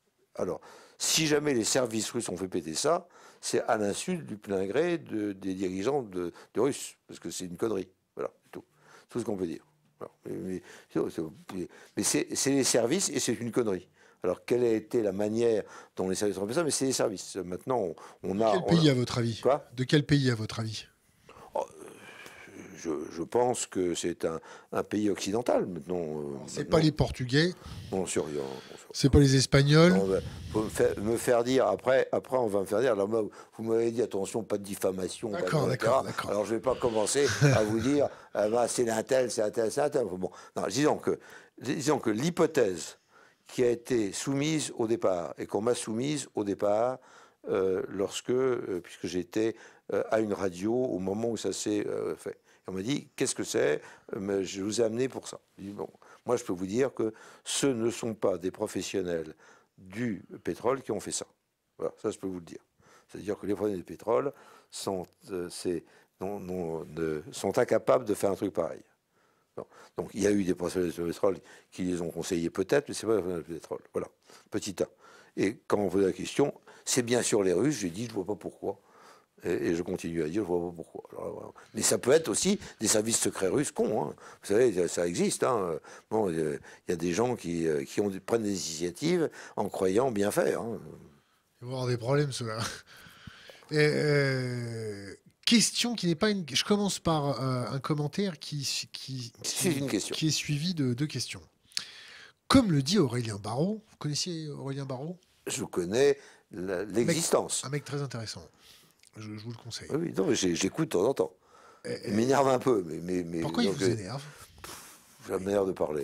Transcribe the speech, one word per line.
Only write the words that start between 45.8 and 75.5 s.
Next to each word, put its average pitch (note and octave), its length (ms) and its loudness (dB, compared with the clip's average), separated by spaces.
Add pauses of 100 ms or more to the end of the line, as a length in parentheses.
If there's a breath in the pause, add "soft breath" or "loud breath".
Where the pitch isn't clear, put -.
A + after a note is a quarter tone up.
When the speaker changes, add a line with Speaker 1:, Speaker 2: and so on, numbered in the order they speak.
Speaker 1:
au G#2+ 80 0
départ, G#2 560 0 (480 loud breath)
euh, F#2+ 420 2
lorsque, - 420 -4
euh, B2 520 0
puisque - 220 -12
j'étais, G#2+ 500 0 (380 loud breath)
euh, - 160 2
à A2+ 100 4
une G#2+ 140 2
radio F#2 400 -2
au B2 260 0
moment G2+ 300 -2
où A2 80 -2
ça F#2+ 160 -2
s'est, G#2 320 -2
euh, G2+ 300 -4
fait. - 240 -12 (280 soft breath)
Et - 20 -12
on F#2+ 40 -8
m'a F#2+ 80 -4
dit, « C3 340 -4
Qu'est-ce C3 200 0
que G#2+ 80 -4
c'est ? C#3 380 0 (340 loud breath)
Mais G2 280 -2
je F#2 200 -6
vous G#2+ 180 0
ai - 20 4
amené A#2 240 0
pour A#2 200 -10
ça. » - 120 -12 (180)
J'ai G2 80 -14
dit, « G2 80 -10
Bon, - 160 -8 (360 loud breath)
moi B2 100 2
je - 80 -2
peux G2+ 100 -4
vous F2+ 120 -6
dire A#2 280 0
que A2 200 -2 (300 loud breath)
ce - 240 0
ne A#2 240 2
sont A2+ 240 -6
pas F#2 240 0
des F2+ 100 -2
professionnels F2+ 880 -4 (420 soft breath)
du G#2 480 -6 (180)
pétrole B2 380 -2
qui - 100 -8
ont G2+ 80 -2
fait E2 120 -10
ça. » - 160 -6 (500)
Voilà, - 240 -4
ça A2 80 -2
je G2 80 -6
peux G2 100 -8
vous F#2 120 -6
le E2 60 -16
dire. - 180 -18 (440 soft breath)
C'est-à-dire F2+ 300 -8
que - 80 -12
les G2 80 0
professionnels F#2+ 320 -2
du F2 80 -12
pétrole B2 400 0 (380 loud breath)
sont, F#2 340 -4 (240)
euh, F2 200 -6
c'est, E2+ 340 -4 (360 soft breath)
non, G2+ 200 -6
non, F2 460 -6
ne, D#2 360 -4 (100)
sont G2 280 -2
incapables B2+ 460 4
de G#2 100 2
faire G2 160 2
un F#2 40 0
truc F#2+ 180 -4
pareil. D#2 280 -2 (720)
Bon. - 100 -10 (320 loud breath)
Donc, - 160 -6
il G#2 80 -4
y G2+ 60 4
a G#2 40 6
eu G2+ 120 4
des F2 120 2
professionnels F2 360 -2
du E2+ 100 -6
pétrole E2+ 360 0 (340 loud breath)
qui F#2 120 -6
les F2+ 180 -2
ont E2+ 80 -4
conseillés E2 400 -2
peut-être, C#3 380 0
mais G#2 60 -8
c'est - 140 -8
pas A2+ 80 4
des G2 60 2
professionnels E2+ 260 -4
du E2+ 60 -8
pétrole. - 260 -10 (140)
Voilà. F#2+ 140 -4 (440 loud breath)
Petit G2 320 -2
A. - 40 -4 (500 loud breath)
Et G2 200 0 (100)